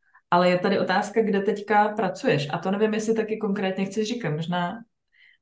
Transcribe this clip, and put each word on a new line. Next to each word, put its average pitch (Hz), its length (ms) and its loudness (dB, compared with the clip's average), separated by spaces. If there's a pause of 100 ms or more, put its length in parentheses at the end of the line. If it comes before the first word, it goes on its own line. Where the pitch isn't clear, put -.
(300)
Ale 180 200 6
je 180 80 4
tady 190 200 2
otázka, 196 440 0
kde 196 180 0
teďka 208 480 2
pracuješ. 180 600 -2
A 170 80 -4
to 190 120 -4
nevím, 208 240 2
jestli 220 200 0
taky 214 240 -2
konkrétně 196 460 -2
chceš 214 240 -2
říkat, 190 220 -4
možná 175 420 -2 (680)